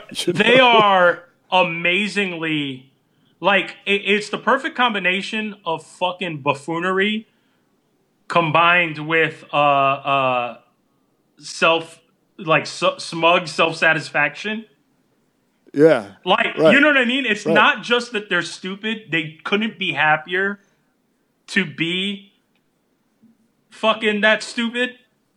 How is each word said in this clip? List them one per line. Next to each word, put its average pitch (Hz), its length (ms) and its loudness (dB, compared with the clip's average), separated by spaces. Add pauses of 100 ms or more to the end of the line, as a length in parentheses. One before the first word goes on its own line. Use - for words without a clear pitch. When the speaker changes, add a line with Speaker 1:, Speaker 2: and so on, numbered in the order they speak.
Speaker 1:
<laughs> - 60 -20 (160)
You 175 60 2
Speaker 2:
they 220 240 4
Speaker 1:
know? 262 120 8
Speaker 2:
are 196 560 4 (280)
amazingly, 170 1400 -2 (500)
like, 185 360 0 (100)
it, 202 180 0
it's 202 260 0
the 196 80 -6
perfect 262 380 -2
combination 202 800 -2 (100)
of 160 220 -4
fucking 180 560 -6
buffoonery 190 840 -4 (960)
combined 165 800 2
with, 160 460 -2
uh, 156 40 -4
uh, 139 1000 0 (800)
self, 165 600 0 (360)
like, 156 300 0
su-, 185 320 -2
smug 170 500 2
self-satisfaction. 160 1160 0 (1120)
Speaker 1:
Yeah. 139 400 0 (100)
Speaker 2:
Like, 202 320 -4
Speaker 1:
Right. 214 160 4
Speaker 2:
you 277 80 4
know 302 80 4
what 294 80 2
I 254 80 2
mean? 254 220 -4
It's 214 200 -4
Speaker 1:
Right. 160 80 0
Speaker 2:
not 202 300 2
just 233 280 -4
that 208 180 -8
they're 175 120 0
stupid. 196 680 -10
They 160 340 -6
couldn't 214 340 -2
be 180 140 -4
happier 175 680 -2 (880)
to 190 180 0
be 180 640 -6 (1400)
fucking 214 520 0
that 214 200 4
stupid. 240 540 -4 (400)